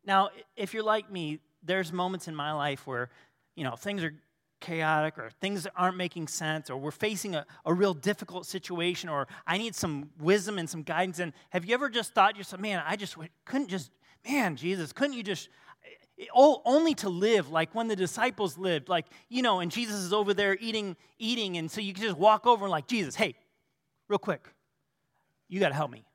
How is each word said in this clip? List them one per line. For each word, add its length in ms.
Now, 260
if 160
you're 120
like 260
me, 300
there's 320
moments 360
in 80
my 160
life 340
where, 240
you 80
know, 100
things 300
are 100
chaotic 580
or 120
things 260
aren't 200
making 320
sense 420
or 60
we're 160
facing 420
a, 100
a 100
real 200
difficult 520
situation 600
or 180
I 140
need 160
some 360
wisdom 400
and 100
some 140
guidance. 340
And 140
have 140
you 100
ever 160
just 240
thought 200
to 40
yourself, 240
"Man, 240
I 80
just 200
w-, 140
couldn't 220
just, 240
man, 300
Jesus, 380
couldn't 220
you 100
just, 240
o-, 280
only 300
to 140
live 420
like 240
when 140
the 80
disciples 600
lived, 320
like, 180
you 140
know, 160
and 140
Jesus 240
is 160
over 200
there 280
eating, 360
eating, 380
and 120
so 120
you 120
can 120
just 140
walk 280
over 200
and 40
like, 160
'Jesus, 300
hey, 180
real 140
quick, 280
you 100
gotta 160
help 160
me.'" 140